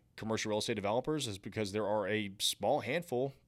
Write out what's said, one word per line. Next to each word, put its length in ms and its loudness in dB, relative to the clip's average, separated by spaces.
commercial 340 -2
real 80 4
estate 160 0
developers 540 0
is 100 -6
because 340 -4
there 140 0
are 220 2
a 320 0
small 400 2
handful 560 -2